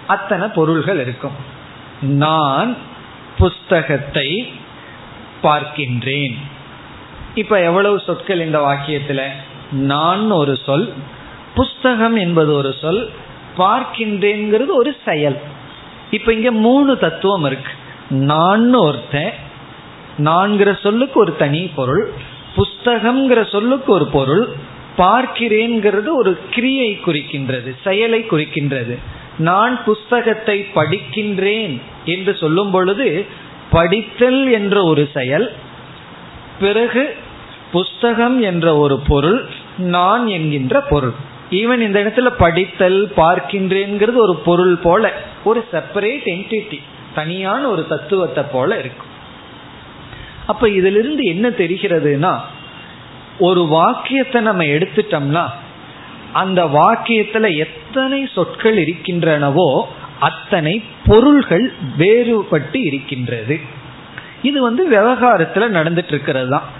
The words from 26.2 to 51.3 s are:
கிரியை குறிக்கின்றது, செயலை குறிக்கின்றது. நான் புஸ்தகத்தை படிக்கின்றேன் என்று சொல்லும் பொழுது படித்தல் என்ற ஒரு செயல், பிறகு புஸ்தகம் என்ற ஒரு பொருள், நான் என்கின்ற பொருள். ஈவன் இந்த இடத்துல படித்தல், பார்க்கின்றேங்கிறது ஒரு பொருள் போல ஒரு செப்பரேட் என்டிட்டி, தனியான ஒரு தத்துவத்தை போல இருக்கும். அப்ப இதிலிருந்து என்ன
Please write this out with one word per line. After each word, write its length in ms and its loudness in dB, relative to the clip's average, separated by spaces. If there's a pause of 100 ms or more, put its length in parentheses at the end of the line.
கிரியை 480 0
குறிக்கின்றது, 720 -4 (120)
செயலை 400 0
குறிக்கின்றது. 760 -2 (420)
நான் 440 2
புஸ்தகத்தை 760 0 (120)
படிக்கின்றேன் 1080 -2 (300)
என்று 300 -2
சொல்லும் 360 0
பொழுது 360 2 (600)
படித்தல் 800 2
என்ற 360 2
ஒரு 280 4
செயல், 360 -2 (1120)
பிறகு 460 2 (640)
புஸ்தகம் 720 0
என்ற 260 2 (100)
ஒரு 220 4
பொருள், 420 2 (460)
நான் 400 2
என்கின்ற 540 0
பொருள். 340 0 (360)
ஈவன் 300 0
இந்த 180 0
இடத்துல 380 2
படித்தல், 640 2 (120)
பார்க்கின்றேங்கிறது 1040 2
ஒரு 160 4
பொருள் 420 4
போல 360 2 (300)
ஒரு 240 0
செப்பரேட் 600 -4
என்டிட்டி, 520 -6 (340)
தனியான 540 -4
ஒரு 200 -2
தத்துவத்தை 560 -2
போல 260 -2 (100)
இருக்கும். 300 -12 (1400)
அப்ப 220 -2
இதிலிருந்து 540 2
என்ன 260 0